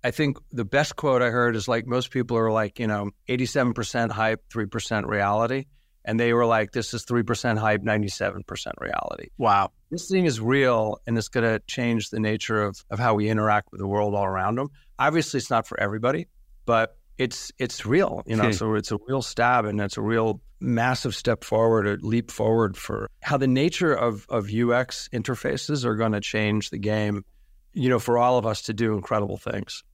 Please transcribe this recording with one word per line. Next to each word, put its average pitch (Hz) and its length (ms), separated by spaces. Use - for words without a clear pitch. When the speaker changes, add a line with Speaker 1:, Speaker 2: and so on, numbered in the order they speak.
Speaker 1:
I 123 80
think 143 280
the 117 140
best 139 320
quote 131 240
I 123 80
heard 120 280
is, 104 120
like, 117 180
most 123 240
people 120 280
are 113 120
like, 107 300
you 117 60
know, 101 240
eighty-seven 123 460
percent 117 380
hype, 110 380
three 113 140
percent 107 420
reality. 107 600
And 110 120
they 120 140
were 120 140
like, 110 260
"This 117 220
is 117 100
three 120 180
percent 110 360
hype, 107 240
ninety-seven 101 640
percent - 360
reality." - 560
Speaker 2:
Wow. 101 360
Speaker 1:
This 170 180
thing 190 160
is 127 160
real, 117 680
and 117 120
it's 107 100
gonna 113 380
change 117 420
the 110 120
nature 107 420
of, 101 260
of 113 100
how 117 140
we 107 160
interact 107 440
with 95 80
the 98 60
world 101 280
all 101 100
around 95 320
them. 139 120
Obviously, 147 380
it's 123 140
not 113 160
for - 120
everybody, 117 500
but 113 320
it's, - 400
it's - 260
real, 151 420
you 113 80
know, 107 120
Speaker 2:
Hmm. 113 60
Speaker 1:
so 110 220
it's 104 160
a 107 160
real 131 140
stab, 117 460
and 104 160
it's 101 160
a 110 40
real 110 380
massive 120 540
step - 300
forward, 110 420
a 101 200
leap 113 240
forward 110 440
for 107 360
how 147 160
the 131 100
nature 151 460
of, 110 380
of 104 180
U 117 240
X - 400
interfaces 131 720
are 117 100
gonna 107 260
change 107 500
the - 80
game, 104 440
you 127 160
know, 123 80
for 120 180
all 123 220
of 110 80
us 107 160
to 117 100
do 110 220
incredible 101 420
things. - 580